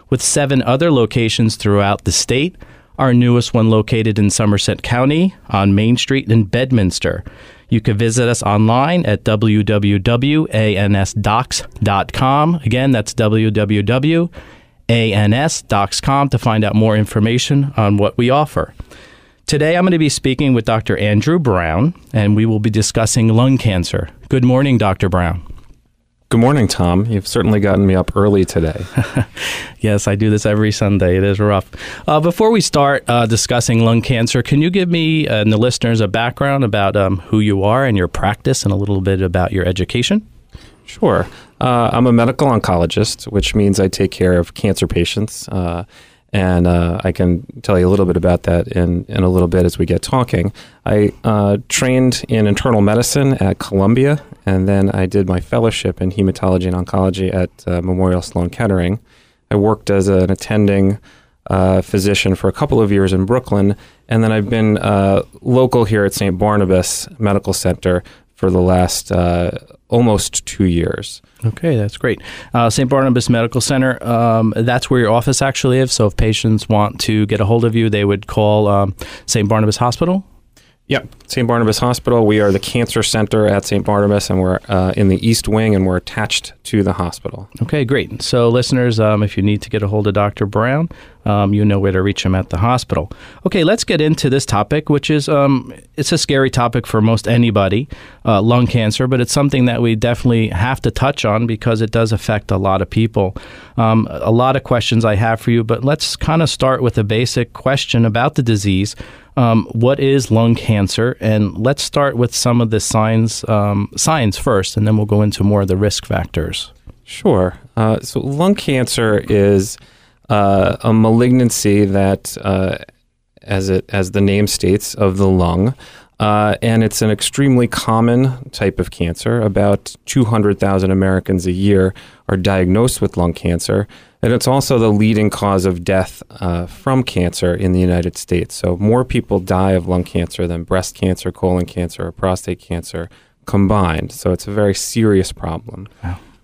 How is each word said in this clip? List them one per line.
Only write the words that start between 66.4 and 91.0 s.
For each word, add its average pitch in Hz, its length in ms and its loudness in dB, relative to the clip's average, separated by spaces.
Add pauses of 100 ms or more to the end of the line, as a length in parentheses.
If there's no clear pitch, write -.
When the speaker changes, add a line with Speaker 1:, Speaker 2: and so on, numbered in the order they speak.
Speaker 2:
Medical 101 340 -2
Center 90 520 -2 (320)
for 95 120 -2
the 92 120 2
last, 90 500 0
uh, 87 400 0 (380)
almost 117 580 0
two - 200 -2
years. - 540 -2 (240)
Speaker 1:
Okay, 143 300 -2
that's 107 220 -2
great. 117 260 -4 (320)
Uh, 117 160 2
Saint 131 180 0
Barnabas 131 400 2
Medical 117 320 0
Center, 131 460 0
um, 113 500 2
that's 120 320 0
where 127 120 2
your 110 100 2
office 120 320 0
actually 131 380 0
is. 131 100 0
So - 160 2
if 101 100 -2
patients 110 520 0
want 104 320 0
to 107 260 0
get 107 140 0
a 107 40 0
hold 117 200 2
of 113 100 0
you, 113 160 2
they 104 140 0
would 101 240 0
call, 107 400 2
um, 101 260 2 (320)
Saint 104 220 0
Barnabas 107 300 2
Hospital? 170 460 0 (640)
Speaker 2:
Yep, 139 200 -4 (220)
Saint 123 180 -2
Barnabas 117 320 0
Hospital. 120 480 2
We 107 140 4
are 104 100 4
the 98 80 2
cancer 117 460 -2
center 107 420 0
at 101 180 0
Saint 101 220 -4
Barnabas, 101 420 0
and 92 120 0
we're, 92 180 0 (100)
uh, 92 280 0
in 101 100 2
the 95 180 2
East 113 220 0
Wing, 110 260 0
and 95 140 2
we're 90 100 0
attached - 560 -6 (120)
to 107 180 0
the 95 120 -2
hospital. 92 540 -8 (140)
Speaker 1:
Okay, 147 220 -2
great. 113 380 -4
So 117 260 2
listeners, 123 500 0
um, 107 240 2
if 104 140 -4
you 104 80 -2
need 104 180 0
to - 80 -16
get 107 140 -2
a - 20 0
hold 104 220 -2
of 101 60 0
Doctor 104 320 -2
Brown, 127 420 -2 (360)